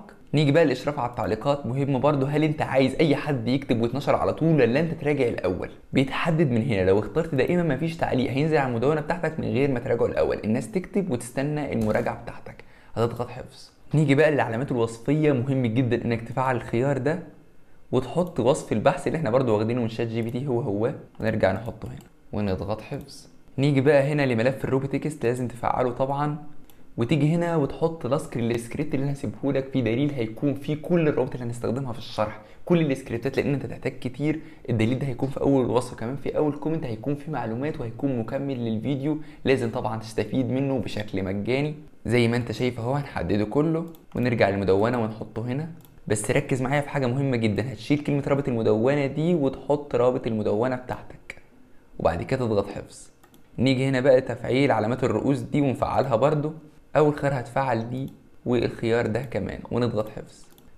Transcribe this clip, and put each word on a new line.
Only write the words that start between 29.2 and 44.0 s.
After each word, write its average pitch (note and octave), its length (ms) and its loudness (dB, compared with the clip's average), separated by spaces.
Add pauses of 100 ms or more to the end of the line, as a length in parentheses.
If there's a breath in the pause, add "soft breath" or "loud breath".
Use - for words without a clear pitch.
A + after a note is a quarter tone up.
لك، C3+ 200 0
في C3+ 100 2
دليل A#2+ 280 2
هيكون C3 440 -2
فيه D3+ 280 -4
كل E3+ 260 2
الروابط C3 260 0
اللي B2 120 -8
هنستخدمها A#2 460 -4
في - 60 -8
الشرح، - 420 -4 (240 loud breath)
كل E3 260 4
السكريبتات، C3 460 -4
لان C3 180 2
انت B2+ 120 -4
تحتاج A2+ 320 -6
كتير. D3+ 420 -2 (300 loud breath)
الدليل A#2+ 280 2
ده C#3 80 -2
هيكون C3+ 220 -2
في - 120 -6
اول C3+ 240 4
الوصف، A#2 300 0
كمان A#2+ 220 -6
في - 200 -4
اول D3 160 2
comment D#3 320 -4
هيكون B2 300 -4
فيه D3+ 180 -8
معلومات C3 480 -4
وهيكون A#2+ 380 -4
مكمل C3+ 400 -4
للفيديو، B2+ 600 -2 (260 loud breath)
لازم A#2+ 260 2
طبعا A2+ 300 -4
تستفيد A2+ 500 -2
منه C3+ 280 0
بشكل G#2 440 -4
مجاني. A#2 520 -2 (320)
زي A#2 220 4
ما A#2 80 2
انت A#2+ 160 -2
شايف A#2+ 280 -2
اهو، A#2+ 120 -2
هنحدده G#2 520 -2
كله D#3+ 420 0 (280)